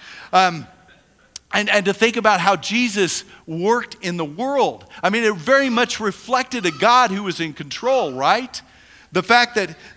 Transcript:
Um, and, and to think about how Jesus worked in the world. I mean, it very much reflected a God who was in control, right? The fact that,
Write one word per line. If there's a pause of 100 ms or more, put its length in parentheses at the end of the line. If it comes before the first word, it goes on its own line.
(320)
Um, (840)
and,
and
to
think
about
how
Jesus (200)
worked
in
the
world. (180)
I
mean,
it
very
much
reflected
a
God
who
was
in
control,
right? (520)
The
fact
that, (220)